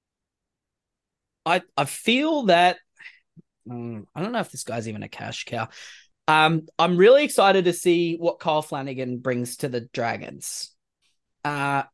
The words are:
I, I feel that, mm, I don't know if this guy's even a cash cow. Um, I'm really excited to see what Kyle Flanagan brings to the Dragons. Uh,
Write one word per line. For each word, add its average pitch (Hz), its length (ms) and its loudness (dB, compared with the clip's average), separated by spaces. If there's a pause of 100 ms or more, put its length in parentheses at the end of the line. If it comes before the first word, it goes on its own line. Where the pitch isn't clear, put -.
(1500)
I, 170 160 2 (160)
I 143 80 0
feel 277 600 0
that, 180 340 4 (880)
mm, 117 340 -10 (120)
I 143 80 -8
don't 220 80 -6
know 240 80 -4
if 180 120 -6
this 135 120 -12
guy's 113 260 -8
even 104 140 -10
a 98 40 -12
cash - 380 -12
cow. 113 240 -6 (580)
Um, 156 380 4 (140)
I'm 170 180 2
really 247 260 8
excited 196 420 4
to 175 80 2
see 170 440 0
what 170 220 -4
Kyle 151 240 0
Flanagan 131 560 -8
brings 123 380 -4
to 143 120 -6
the 120 120 -6
Dragons. - 920 -8 (720)
Uh, 143 380 -2 (100)